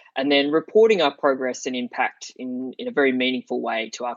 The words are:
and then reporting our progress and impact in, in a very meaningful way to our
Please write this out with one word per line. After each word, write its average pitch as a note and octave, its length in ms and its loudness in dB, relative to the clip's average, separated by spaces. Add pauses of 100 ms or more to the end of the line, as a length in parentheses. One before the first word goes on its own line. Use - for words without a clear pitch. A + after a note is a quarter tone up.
(140)
and C#3 160 0
then C#3+ 180 4
reporting G3+ 520 4
our C#3 120 2
progress C3 520 -2
and B2+ 100 -6
impact - 640 -6
in, B2+ 400 -8
in B2 100 -8
a A#2+ 40 -8
very C3+ 200 2
meaningful B2+ 500 -2
way A2+ 280 -4
to A#2+ 160 -10
our A#2+ 120 -6